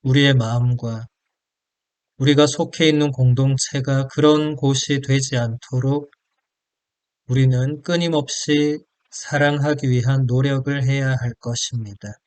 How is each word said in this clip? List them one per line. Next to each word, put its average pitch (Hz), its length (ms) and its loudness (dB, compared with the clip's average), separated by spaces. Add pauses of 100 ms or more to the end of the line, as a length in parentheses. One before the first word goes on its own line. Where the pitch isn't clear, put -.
우리의 139 320 4
마음과 120 720 -2 (1120)
우리가 143 280 4
속해 160 420 0
있는 147 220 2
공동체가 135 960 0
그런 151 480 2
곳이 139 460 0
되지 135 360 -2
않도록 127 760 -4 (1160)
우리는 131 560 2
끊임없이 151 960 0 (320)
사랑하기 143 800 0
위한 127 360 2
노력을 135 580 0
해야 135 260 0
할 123 300 -4
것입니다. 110 720 -8 (140)